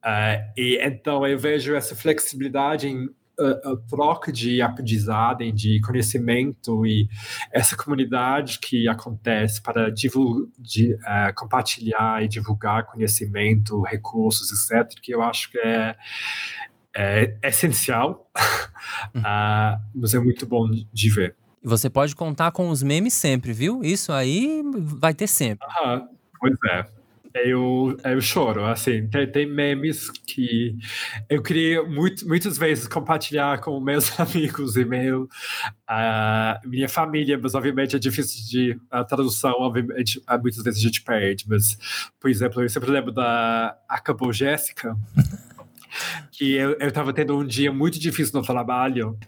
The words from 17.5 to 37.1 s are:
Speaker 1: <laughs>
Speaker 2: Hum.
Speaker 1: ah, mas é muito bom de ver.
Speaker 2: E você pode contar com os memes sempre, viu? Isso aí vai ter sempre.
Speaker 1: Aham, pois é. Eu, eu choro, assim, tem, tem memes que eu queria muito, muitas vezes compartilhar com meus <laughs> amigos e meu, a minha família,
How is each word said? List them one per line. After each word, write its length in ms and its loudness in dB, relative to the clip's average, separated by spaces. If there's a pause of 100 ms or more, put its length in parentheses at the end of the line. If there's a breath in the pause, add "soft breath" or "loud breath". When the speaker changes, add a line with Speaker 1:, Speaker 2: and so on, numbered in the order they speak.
Speaker 1:
<laughs> 400 0 (400 loud breath)
Speaker 2:
Hum. 100 -2
Speaker 1:
ah, 560 2 (140)
mas 200 0
é 40 6
muito 280 2
bom 240 2
de 400 0
ver. 240 2 (280)
Speaker 2:
E 40 -10
você 220 2
pode 260 2
contar 380 -2
com 160 0
os 140 0
memes 320 2
sempre, 380 2
viu? 300 -2
Isso 300 -2
aí 500 0 (120)
vai 400 0
ter 120 -4
sempre. 400 0
Speaker 1:
Aham, 400 0 (320)
pois 160 2 (160)
é. 160 -2 (480)
Eu, 680 2
eu 160 2
choro, 440 2
assim, 440 0
tem, 180 0
tem 180 0
memes 640 -2
que 680 -2 (520 loud breath)
eu 140 0
queria 400 0
muito, 460 -2
muitas 280 0
vezes 300 0
compartilhar 760 -2
com 200 -4
meus 340 2
<laughs> 60 -4
amigos 560 0
e 80 4
meu, 440 0 (560 loud breath)
a 800 2
minha 240 -2
família, 480 0